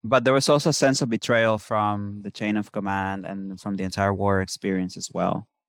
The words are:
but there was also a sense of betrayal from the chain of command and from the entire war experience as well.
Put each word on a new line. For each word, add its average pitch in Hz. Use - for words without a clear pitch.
but 117
there 131
was 139
also 147
a 143
sense 135
of 127
betrayal 113
from 104
the 101
chain 107
of 104
command 98
and 95
from 101
the 95
entire 98
war 98
experience 92
as 92
well. 95